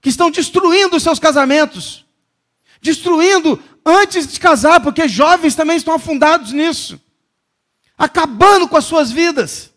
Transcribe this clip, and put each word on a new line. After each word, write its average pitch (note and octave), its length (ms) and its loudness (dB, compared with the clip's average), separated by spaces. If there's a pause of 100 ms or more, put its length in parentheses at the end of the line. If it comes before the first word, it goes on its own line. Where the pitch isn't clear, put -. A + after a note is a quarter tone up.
que C#4 100 -4
estão E4+ 200 0
destruindo F4 680 0
seus E4 180 -2
casamentos, C#4+ 840 -2 (760)
destruindo E4 800 0 (240)
antes F4+ 440 2
de - 120 -14
casar, D#4 440 2
porque D4 260 -2
jovens D4+ 460 0
também D#4+ 240 -2
estão D#4+ 160 -4
afundados D4+ 580 0
nisso, D4+ 480 -6 (960)
acabando D#4+ 720 2
com - 80 0
as D4+ 80 2
suas D4+ 260 -2
vidas. C#4+ 680 -4